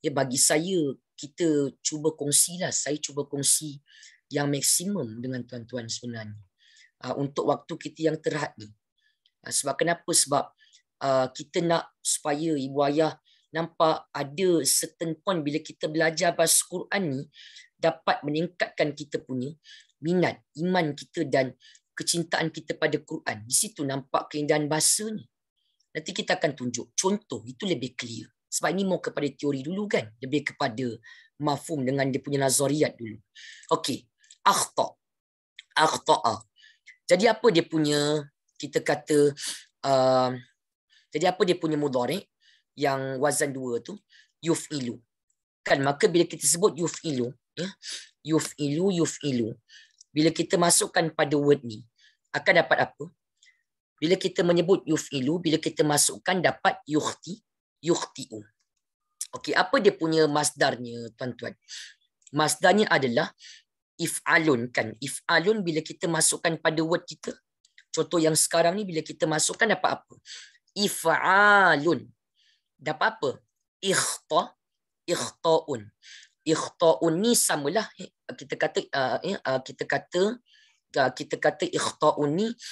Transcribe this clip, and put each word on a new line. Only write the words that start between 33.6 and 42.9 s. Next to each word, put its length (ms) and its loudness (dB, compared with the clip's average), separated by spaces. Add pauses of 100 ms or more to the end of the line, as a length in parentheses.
Okey, 320 -6 (400)
akhta. 480 0 (800)
Akhta'a. 640 2 (640)
Jadi 240 4
apa 240 4
dia 160 2
punya, 560 0 (320)
kita 240 -6
kata, 560 2 (480)
ah, 480 4 (800)
jadi 240 0
apa 80 -2
dia 160 2
punya 160 -2
mudhari' 480 -2 (560)
yang 400 -2